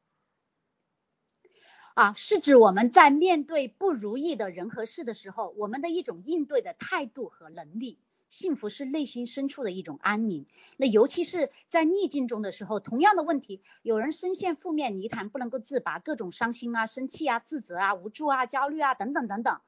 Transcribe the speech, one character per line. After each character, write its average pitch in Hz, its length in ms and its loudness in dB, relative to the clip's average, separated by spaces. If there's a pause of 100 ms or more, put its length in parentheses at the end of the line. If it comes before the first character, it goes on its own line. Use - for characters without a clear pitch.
(1900)
啊， 214 200 4
是 - 240 0
指 285 160 6
我 220 160 12
们 214 200 2
在 320 200 10
面 311 320 4
对 285 240 -2
不 370 260 -2
如 214 240 -4
意 294 200 -2
的 196 140 -4
人 180 200 -8
和 220 160 -4
事 339 160 -12
的 233 100 -6
时 196 200 -14
候， 190 240 -6
我 208 100 -4
们 262 160 -4
的 339 80 -2
一 339 120 -2
种 175 220 -8
应 302 200 -2
对 269 180 -2
的 175 120 -8
态 330 300 -4
度 240 240 -12
和 160 220 -20
能 165 300 -12
力。 240 180 -10 (320)
幸 339 260 -4
福 208 140 -8
是 269 160 -10
内 285 180 -4
心 240 220 -10
深 277 200 -6
处 269 160 -8
的 208 80 -4
一 185 120 -8
种 147 180 -12
安 214 300 0
宁。 147 160 -8 (320)
那 269 80 2
尤 220 200 8
其 349 160 -2
是 330 300 -2 (160)
在 330 160 4
逆 359 240 2
境 262 200 -2
中 214 120 -4
的 202 100 -6
时 196 140 -12
候， 202 160 -4
同 233 220 -2
样 403 120 8
的 339 80 0
问 294 180 -2
题， 190 200 -16 (220)
有 220 160 0
人 254 120 -2
深 359 240 -4
陷 359 220 -4
负 359 160 -8
面 262 260 -2
泥 202 120 -8
潭 214 180 -8
不 269 100 -10
能 240 120 -8
够 254 80 -6
自 247 220 -4
拔， 170 180 -6
各 302 180 -6
种 180 160 -8
伤 233 220 -4
心 233 200 -8
啊、 226 120 0
生 262 220 -8
气 311 200 -6
啊、 240 120 0
自 294 200 -10
责 175 160 -12
啊、 196 160 0
无 185 160 -6
助 302 180 -6
啊、 262 200 0
焦 277 220 -2
虑 311 120 -6
啊 269 140 2
等 240 180 -6
等 277 160 -4
等 208 140 -6
等， 208 260 -2